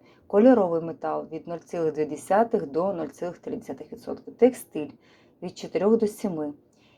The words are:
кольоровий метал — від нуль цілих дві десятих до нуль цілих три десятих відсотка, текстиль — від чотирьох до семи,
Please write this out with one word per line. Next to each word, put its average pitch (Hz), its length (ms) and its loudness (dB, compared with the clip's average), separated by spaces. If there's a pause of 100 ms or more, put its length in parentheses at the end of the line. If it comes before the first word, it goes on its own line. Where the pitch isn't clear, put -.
(260)
кольоровий 202 540 6
метал — 156 520 -6
від 156 160 -10
нуль 170 100 -8
цілих 160 360 -4
дві 151 100 -2
десятих 185 600 0
до 170 260 -2
нуль 165 140 -6
цілих 175 320 -10
три - 180 -10
десятих - 360 -14
відсотка, - 380 -14
текстиль — 196 600 0 (520)
від 175 160 -14
чотирьох 190 380 2
до 220 100 2
семи, 160 460 -6 (460)